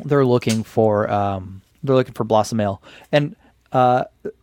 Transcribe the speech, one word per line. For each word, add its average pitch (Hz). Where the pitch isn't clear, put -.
they're 143
looking 120
for, 107
um, 95
they're 135
looking 127
for 120
Blossom 110
Ale. 101
And, 147
uh, 127